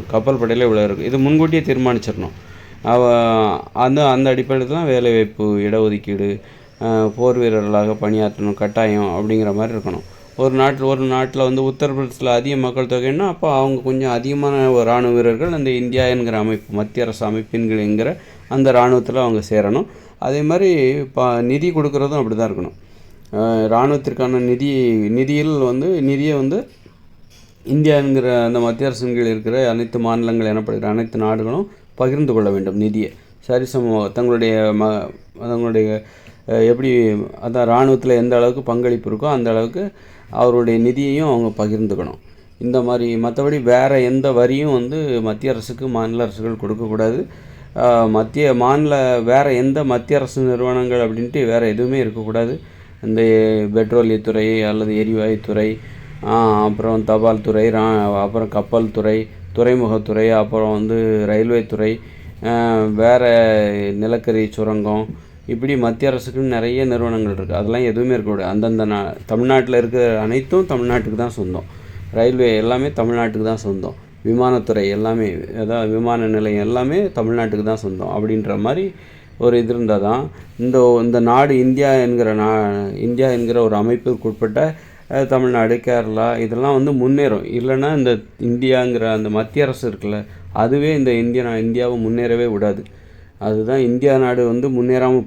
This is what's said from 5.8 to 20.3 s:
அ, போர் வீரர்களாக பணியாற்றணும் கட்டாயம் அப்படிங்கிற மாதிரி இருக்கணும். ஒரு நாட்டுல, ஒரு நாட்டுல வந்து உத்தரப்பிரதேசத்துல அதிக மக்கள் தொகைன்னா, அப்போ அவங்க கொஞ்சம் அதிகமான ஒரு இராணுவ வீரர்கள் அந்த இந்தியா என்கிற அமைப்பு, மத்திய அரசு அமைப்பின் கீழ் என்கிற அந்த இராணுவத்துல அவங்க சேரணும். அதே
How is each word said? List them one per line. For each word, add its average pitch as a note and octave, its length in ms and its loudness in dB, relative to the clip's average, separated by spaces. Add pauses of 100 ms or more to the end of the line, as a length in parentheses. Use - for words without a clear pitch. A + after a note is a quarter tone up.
அ, A2 340 0
போர் B2 220 2
வீரர்களாக G#2+ 640 2
பணியாற்றணும் G#2 520 0
கட்டாயம் G#2 500 0
அப்படிங்கிற G#2 500 0
மாதிரி A2 240 -4
இருக்கணும். G2 240 -8 (360)
ஒரு C3 180 2
நாட்டுல, C3+ 280 0
ஒரு C3+ 200 0
நாட்டுல C3 340 -2
வந்து C3 240 0
உத்தரப்பிரதேசத்துல C3+ 640 -4
அதிக B2 300 0
மக்கள் B2+ 300 -2
தொகைன்னா, C3+ 420 0
அப்போ E3 300 -2
அவங்க C3+ 240 0
கொஞ்சம் C3 300 -2
அதிகமான C3+ 600 0
ஒரு B2 100 4
இராணுவ A#2+ 320 2
வீரர்கள் A#2 380 2
அந்த C#3+ 180 -2
இந்தியா B2 360 0
என்கிற A#2+ 320 0
அமைப்பு, G#2+ 360 -4
மத்திய G#2 320 -4
அரசு A2+ 200 -6
அமைப்பின் A2 420 -4
கீழ் A2 100 0
என்கிற G#2+ 400 -2 (300)
அந்த C3+ 240 2
இராணுவத்துல B2 440 4
அவங்க A#2+ 340 0
சேரணும். G#2+ 360 2 (320)
அதே C#3+ 240 -2